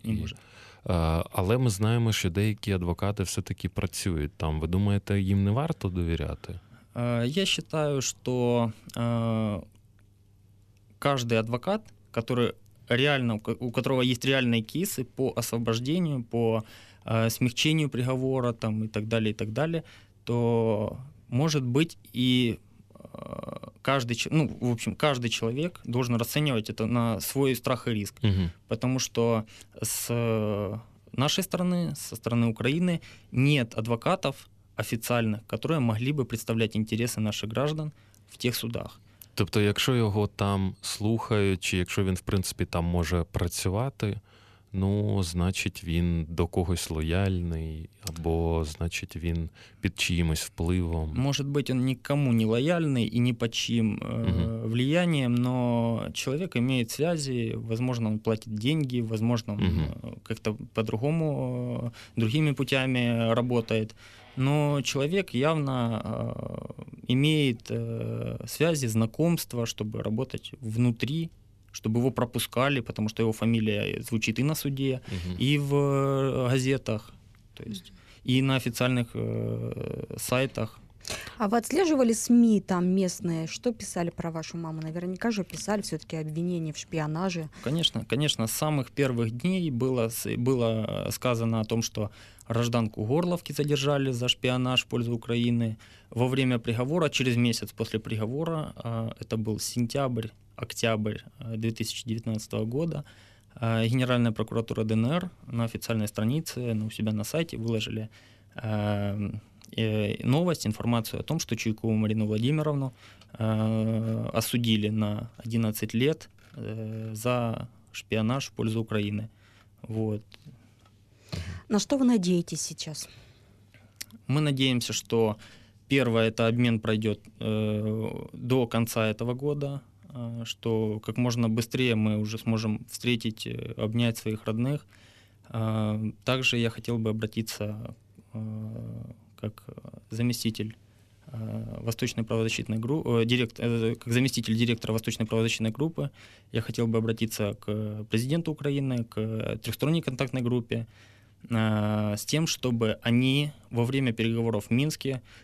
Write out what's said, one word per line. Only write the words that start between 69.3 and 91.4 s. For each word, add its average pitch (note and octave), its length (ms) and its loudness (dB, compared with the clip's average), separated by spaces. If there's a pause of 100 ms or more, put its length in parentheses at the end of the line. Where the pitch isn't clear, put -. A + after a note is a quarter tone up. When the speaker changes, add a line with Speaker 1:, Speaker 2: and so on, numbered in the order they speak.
Speaker 1:
чтобы G#2+ 380 -6
работать A2 580 -4
внутри, B2 680 0 (440)
чтобы A2 280 0
его C3 100 4
пропускали, B2+ 680 0
потому G#2+ 280 -4
что - 140 -2
его A2 100 2
фамилия G#2+ 680 0
звучит A2+ 360 -2
и B2 40 0
на D3+ 120 0
суде, C3+ 540 -2
Speaker 2:
Мгм. F2+ 340 -6
Speaker 1:
и C#3+ 160 4
в, C#3+ 160 0
э, C3+ 760 2
газетах, C3 640 0 (420)
то - 140 -16
есть G3+ 240 -12
Speaker 3:
Мгм. - 440 -2
Speaker 1:
и C3 60 4
на C3+ 140 2
официальных, B2 580 0
э, A2+ 1040 -6
сайтах. B2 640 -2 (580)
Speaker 3:
А A3+ 100 0
вы A#3 100 4
отслеживали C4+ 540 4
сми A#3 480 6
там F3+ 340 0
местные? F3 520 0
Что - 260 -2
писали F3+ 380 -4
про E3+ 200 -6
вашу D#3+ 260 -8
маму? D#3+ 260 -6
Наверняка F3 480 -2
же G#3 140 0
писали G3+ 380 -4
всё-таки - 340 -6
обвинения D#3+ 560 -2
в - 40 -10
шпионаже. D#3+ 720 -4 (140)
Speaker 1:
Конечно, C3+ 460 0
конечно, C3+ 380 0
с A2+ 60 -4
самых D3+ 380 0
первых A#2+ 400 2
дней F3 400 0
было B2 380 2
с-, A2+ 280 -4
было, A#2 720 2
э, G#2 40 -2
сказано A2+ 480 0